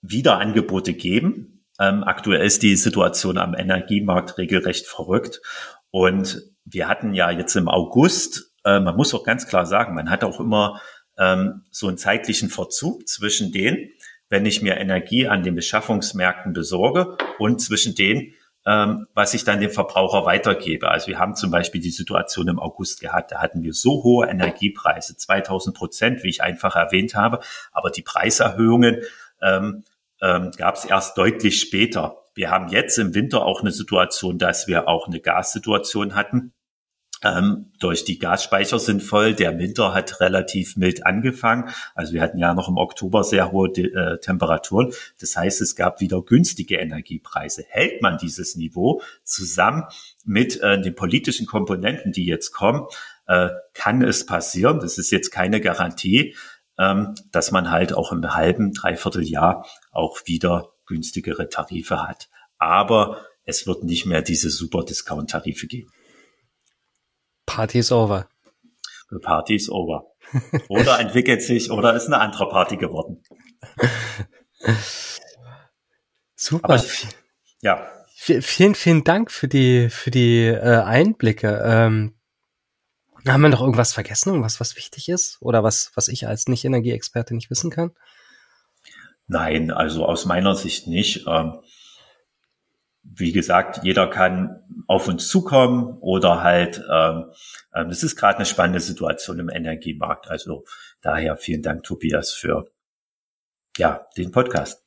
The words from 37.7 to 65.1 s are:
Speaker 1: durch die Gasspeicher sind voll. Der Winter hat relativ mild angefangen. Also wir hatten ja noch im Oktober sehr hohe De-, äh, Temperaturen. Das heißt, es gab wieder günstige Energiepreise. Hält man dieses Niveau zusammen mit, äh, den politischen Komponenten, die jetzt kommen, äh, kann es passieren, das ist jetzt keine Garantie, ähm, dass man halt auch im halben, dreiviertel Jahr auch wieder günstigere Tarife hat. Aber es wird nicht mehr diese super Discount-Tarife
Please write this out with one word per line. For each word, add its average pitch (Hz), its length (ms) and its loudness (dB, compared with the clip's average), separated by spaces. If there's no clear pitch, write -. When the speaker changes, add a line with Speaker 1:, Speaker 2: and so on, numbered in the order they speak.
Speaker 1:
durch 85 260 -2
die 85 140 -6
Gasspeicher 98 580 0
sind 101 240 0
voll. 107 320 2
Der 85 240 0
Winter 95 380 -2
hat - 240 -4
relativ 92 580 0
mild 90 260 0
angefangen. 117 680 0
Also 82 180 -6
wir 82 80 0
hatten 82 160 -2
ja 87 160 2
noch 90 160 -2
im 90 80 -2
Oktober 95 460 0
sehr 92 280 2
hohe 95 200 2
De-, 90 200 -2
äh, 85 280 -4
Temperaturen. 92 760 0
Das - 160 -8
heißt, 92 260 -2
es - 140 -4
gab 90 240 -2
wieder 92 220 -2
günstige 117 540 2
Energiepreise. 78 920 -8
Hält - 360 -2
man 87 160 0
dieses 87 360 -10
Niveau 90 460 0
zusammen 98 640 0
mit, - 360 0
äh, 101 180 4
den 92 140 -4
politischen - 540 -2
Komponenten, 196 640 -2
die 185 140 -2
jetzt - 260 -4
kommen, 127 340 0
äh, 90 240 4
kann 123 300 2
es - 240 0
passieren, 107 520 0
das 87 200 -8
ist 90 100 -4
jetzt - 220 0
keine 95 280 0
Garantie, 92 760 0
ähm, 98 380 2
dass 82 180 0
man 90 220 0
halt 85 220 2
auch - 180 -2
im 82 240 -4
halben, 90 380 2
dreiviertel - 500 -4
Jahr 80 420 0
auch - 340 -4
wieder 85 440 -2
günstigere 80 640 -8
Tarife 82 580 -6
hat. - 220 -16
Aber 98 680 2
es - 220 -6
wird 92 180 -4
nicht 85 220 -2
mehr 85 160 0
diese 80 300 -2
super - 340 -6
Discount-Tarife - 800 -8